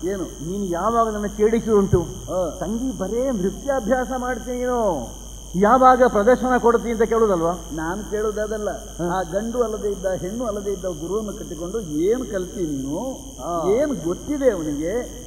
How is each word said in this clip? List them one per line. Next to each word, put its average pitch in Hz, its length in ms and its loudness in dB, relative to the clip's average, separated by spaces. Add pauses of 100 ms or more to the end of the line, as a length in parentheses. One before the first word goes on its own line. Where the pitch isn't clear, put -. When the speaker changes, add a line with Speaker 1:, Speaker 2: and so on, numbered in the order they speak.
Speaker 1:
ಏನು? 196 200 -2
Speaker 2:
ನೀನು 190 400 -6
ಯಾವಾಗ 214 500 2
ನನ್ನ 208 140 -2
ಛೇಡಿಸಿ 214 420 2
ಉಂಟು, 196 320 6
Speaker 1:
ಹಾ. 156 580 -4
Speaker 2:
"ತಂಗಿ 226 380 -4
ಬರೇ 226 340 -2
ನೃತ್ಯಾಭ್ಯಾಸ 240 760 0 (100)
ಮಾಡ್ತೀನಿ 247 400 -4
ನೀನು, 226 540 -2 (440)
ಯಾವಾಗ 247 520 8
ಪ್ರದರ್ಶನ 240 500 4
ಕೊಡ್ತೀನಿ?" 226 340 4
ಅಂತ 220 100 0
ಕೇಳುದಲ್ವಾ? 208 520 4 (200)
Speaker 1:
ನಾನು 170 380 -4
ಕೇಳುವುದಲ್ಲ. 208 580 -2
Speaker 2:
ಹಾ. 175 500 -4
Speaker 1:
ಆ - 20 0
ಗಂಡು 214 420 -2
ಅಲ್ಲದೆ 220 280 -2
ಇದ್ದ, 185 140 -4
ಹೆಣ್ಣು 185 400 -2
ಅಲ್ಲದೆ 202 260 -4
ಇದ್ದ 180 140 -6
ಗುರುವನ್ನು 180 480 -4
ಕಟ್ಟಿಕೊಂಡು 175 460 -8
ಏನ್ 202 520 -2
ಕಲ್ತಿ 190 280 -6
ನೀನು? 156 540 -4
Speaker 2:
ಹಾ. 170 560 -4
Speaker 1:
ಏನ್ 233 360 2
ಗೊತ್ತಿದೆ 262 460 0
ಅವನಿಗೆ? 170 760 -4